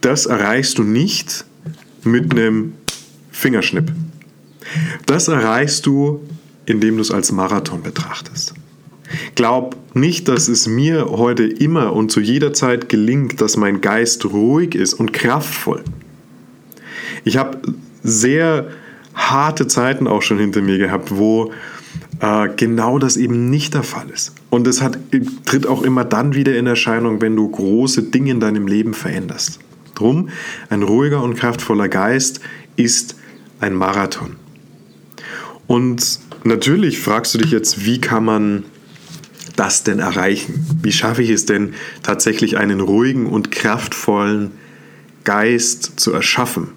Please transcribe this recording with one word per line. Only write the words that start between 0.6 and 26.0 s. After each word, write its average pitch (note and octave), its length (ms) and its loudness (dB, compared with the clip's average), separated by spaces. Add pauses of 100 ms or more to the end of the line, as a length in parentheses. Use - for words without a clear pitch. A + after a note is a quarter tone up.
du A2+ 60 2
nicht A#2+ 600 -2 (580)
mit A#2 280 2
einem A2 420 2 (580)
Fingerschnipp. F#2+ 600 0 (1120)
Das E3 220 2
erreichst C3+ 580 2
du, C#3+ 360 2 (440)
indem A2 300 2
du A2 60 0
es G#2 100 0
als G2+ 220 0
Marathon F#2 500 -2
betrachtest. - 680 -8 (840)
Glaub A#2+ 400 0 (180)
nicht, D3+ 360 2
dass B2+ 180 2
es A#2 200 2
mir C#3 420 2
heute A#2 340 2
immer C#3+ 480 2
und A2 180 2
zu A2 120 2
jeder C#3 320 2
Zeit B2 340 0
gelingt, B2 540 2
dass G#2+ 160 2
mein G2+ 240 2
Geist A2+ 420 2
ruhig B2 500 2
ist - 200 0
und A#2 180 -2
kraftvoll. - 720 -2 (1400)
Ich - 100 2
hab - 260 -2 (400)
sehr C3+ 680 2 (440)
harte D3 540 0
Zeiten C3 400 0
auch G#2 140 2
schon G2+ 180 0
hinter G#2 220 2
mir G2 160 2
gehabt, G2 380 0
wo, A2 360 2 (720)
äh, G#2+ 340 2
genau A#2 420 2
das C3 200 2
eben A#2+ 320 2
nicht C#3+ 240 0
der C#3 100 0
Fall - 260 -10
ist. - 240 -8 (160)
Und A#2+ 180 2
es B2+ 140 2
hat, C3 160 0 (480)
tritt - 220 0
auch B2+ 160 0
immer B2+ 220 2